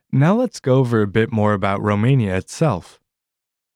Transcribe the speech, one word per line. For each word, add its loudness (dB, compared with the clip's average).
now 2
let's -4
go 0
over 2
a 0
bit -2
more 2
about -2
Romania 0
itself. -4